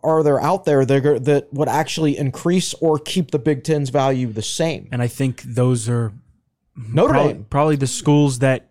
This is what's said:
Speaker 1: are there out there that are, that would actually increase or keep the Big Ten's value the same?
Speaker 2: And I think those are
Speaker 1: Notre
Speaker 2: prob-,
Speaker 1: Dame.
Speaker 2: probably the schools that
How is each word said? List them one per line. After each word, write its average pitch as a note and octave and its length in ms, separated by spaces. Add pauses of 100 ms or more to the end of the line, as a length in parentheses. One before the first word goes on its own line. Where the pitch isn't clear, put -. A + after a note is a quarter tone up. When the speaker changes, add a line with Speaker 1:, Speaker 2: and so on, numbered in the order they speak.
Speaker 1:
are D#3+ 180
there D3 180
out F#3 240
there C#3 200
that C3+ 200
are, D3 140
that C#3+ 340
would C#3 160
actually D3 480
increase F3 580
or D#3+ 260
keep - 320
the D3+ 80
Big C3+ 240
Ten's D3 260
value C3 420
the G#2+ 100
same? - 500
Speaker 2:
And B2 100
I B2 60
think C3 340
those B2 460
are A#2 240 (640)
Speaker 1:
Notre C#3+ 380
Speaker 2:
prob-, G#3+ 120
Speaker 1:
Dame. - 240
Speaker 2:
probably D3 260
the C3+ 120
schools D3 500
that C3 320